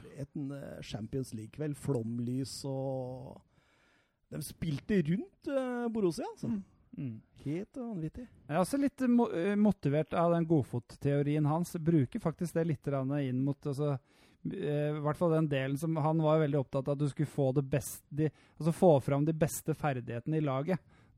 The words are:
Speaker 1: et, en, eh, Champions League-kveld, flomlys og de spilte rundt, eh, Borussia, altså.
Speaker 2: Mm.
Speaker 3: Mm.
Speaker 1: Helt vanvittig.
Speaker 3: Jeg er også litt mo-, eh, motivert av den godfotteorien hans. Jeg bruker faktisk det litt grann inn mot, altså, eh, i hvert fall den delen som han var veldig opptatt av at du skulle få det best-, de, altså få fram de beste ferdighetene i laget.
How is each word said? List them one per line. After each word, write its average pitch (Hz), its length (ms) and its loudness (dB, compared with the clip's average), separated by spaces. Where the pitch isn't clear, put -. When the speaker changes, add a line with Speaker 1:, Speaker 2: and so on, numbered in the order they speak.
Speaker 1:
et, - 180 -12
en, 139 240 -8
eh, 139 280 -12
Champions 120 540 -8
League-kveld, 139 420 -6
flomlys 120 840 -4
og 131 800 -8
de 151 120 -8
spilte 170 600 -2
rundt, 208 480 -4
eh, 254 380 -2
Borussia, 226 420 -2
altså. - 180 -10
Speaker 2:
Mm. 214 140 -4
Speaker 3:
Mm. 127 220 -8
Speaker 1:
Helt 165 380 -8
vanvittig. 226 520 -8
Speaker 3:
Jeg - 260 -10
er 175 80 4
også 277 180 0
litt 269 260 0
mo-, 240 240 6
eh, 202 260 0
motivert 165 580 4
av 170 180 4
den 170 140 2
godfotteorien 147 1000 0
hans. 165 280 0
Jeg 170 100 -6
bruker 165 380 4
faktisk 165 320 -2
det 165 120 2
litt 156 160 -2
grann 135 320 -2
inn 131 300 0
mot, 139 160 0
altså, 143 360 -2
eh, 147 440 -2
i 151 160 -4
hvert 151 160 0
fall 170 160 4
den 160 120 4
delen 139 280 0
som 160 200 -2
han 156 220 2
var 156 220 4
veldig 147 180 2
opptatt 135 300 -2
av 143 80 0
at 139 60 -2
du 147 60 2
skulle 139 200 -2
få 135 240 0
det 139 160 2
best-, - 380 -4
de, 147 240 0
altså 160 180 0
få 170 280 8
fram 139 260 0
de 165 100 2
beste 156 400 0
ferdighetene 127 640 -2
i 156 40 0
laget. 143 360 0